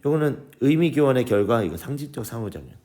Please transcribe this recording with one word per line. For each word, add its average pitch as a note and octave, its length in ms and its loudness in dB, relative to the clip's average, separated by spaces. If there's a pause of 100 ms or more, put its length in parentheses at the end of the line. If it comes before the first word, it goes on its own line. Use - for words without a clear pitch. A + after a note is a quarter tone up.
요거는 D3 540 -2
의미 D#3 320 4
교환의 C3+ 340 2
결과, G#2+ 380 2
이거 E2+ 140 -4
상징적 C#3 500 -10
상호작용. F#2+ 420 -10 (160)